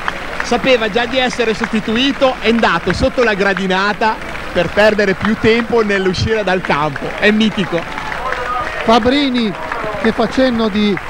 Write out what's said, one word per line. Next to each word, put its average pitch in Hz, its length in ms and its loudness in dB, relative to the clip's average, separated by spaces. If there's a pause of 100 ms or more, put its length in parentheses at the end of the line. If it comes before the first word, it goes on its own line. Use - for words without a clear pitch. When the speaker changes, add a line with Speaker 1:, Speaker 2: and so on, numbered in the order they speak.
(480)
Speaker 1:
sapeva 233 400 2
già 226 160 0
di 247 140 -2
essere 240 340 0
sostituito, 240 880 0
è 208 80 0
andato 208 460 2
sotto 262 280 0
la 220 120 2
gradinata 196 840 0 (340)
per 170 200 0
perdere 208 420 4
più 208 260 0
tempo 226 460 2
nell'uscire 202 580 0
dal 185 200 0
campo. 151 440 -2 (120)
È 208 120 4
mitico. 208 480 0 (1080)
Speaker 2:
Fabrini 247 680 2 (480)
che 226 100 2
fa 220 200 0
cenno 240 380 2
di 208 280 0 (140)